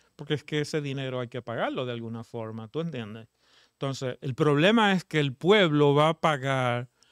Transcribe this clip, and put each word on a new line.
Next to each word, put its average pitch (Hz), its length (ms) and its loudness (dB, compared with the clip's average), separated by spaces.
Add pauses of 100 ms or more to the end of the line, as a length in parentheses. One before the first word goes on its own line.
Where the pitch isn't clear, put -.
(140)
porque 151 200 -6
es - 100 -6
que 151 160 -4
ese 151 200 -4
dinero 135 400 -6
hay 120 80 -8
que 123 140 -10
pagarlo 160 440 -6
de 123 60 -6
alguna 117 300 -10
forma, 110 460 -12
¿tú 147 120 -6
entiendes? 113 480 -10 (440)
Entonces, 135 480 -6
el 135 140 -6
problema 185 580 4
es 185 120 0
que - 160 -2
el 139 120 0
pueblo 151 600 4
va 151 160 6
a 160 100 -6
pagar 131 680 0 (240)